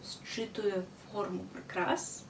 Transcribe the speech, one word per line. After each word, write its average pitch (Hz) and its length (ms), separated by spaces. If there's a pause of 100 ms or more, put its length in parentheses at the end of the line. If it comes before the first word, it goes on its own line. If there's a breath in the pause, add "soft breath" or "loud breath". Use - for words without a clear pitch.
зчитує 208 760 (300)
форму 185 280 (120)
прикрас - 760